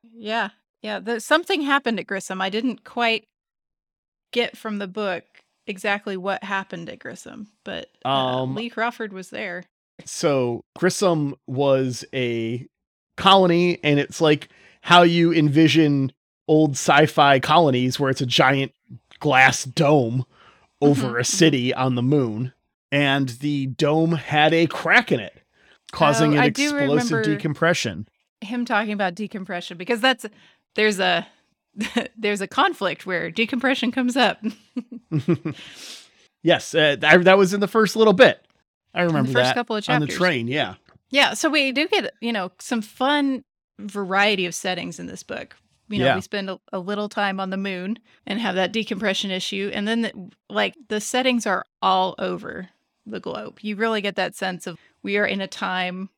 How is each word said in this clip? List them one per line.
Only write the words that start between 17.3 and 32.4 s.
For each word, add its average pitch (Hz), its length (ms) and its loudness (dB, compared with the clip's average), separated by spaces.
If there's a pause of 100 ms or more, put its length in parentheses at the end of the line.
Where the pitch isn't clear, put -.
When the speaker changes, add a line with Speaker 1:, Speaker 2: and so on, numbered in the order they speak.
Speaker 2:
colonies 127 640 2
where 135 100 0
it's 131 100 -2
a 135 60 -2
giant 135 460 2 (480)
glass 131 440 4
dome 131 600 2 (560)
over 143 260 4
Speaker 1:
Mm-hmm, 120 100 -4
Speaker 2:
a - 40 -2
Speaker 1:
mm-hmm. - 20 0
Speaker 2:
city 131 520 2
on 127 200 0
the 120 80 -2
moon, 127 500 0 (380)
and 139 380 0
the 135 380 -4
dome 156 460 0
had 151 400 2
a 165 140 4
crack 185 460 2
in 127 80 -2
it, 95 140 -12 (580)
causing 147 400 4
Speaker 1:
Oh, 147 60 4
Speaker 2:
an 143 60 4
Speaker 1:
I - 40 4
do 262 160 0 (120)
Speaker 2:
explosive 277 340 0
Speaker 1:
remember 226 120 0
Speaker 2:
decompression. 165 840 -2 (320)
Speaker 1:
him 240 240 -6
talking 214 280 -2
about 196 220 -4
decompression, 185 640 -10
because 202 240 -4
that's, 254 260 0 (480)
there's 214 240 2
a, 175 280 0 (480)
<laughs> - 420 -6
there's 208 240 -2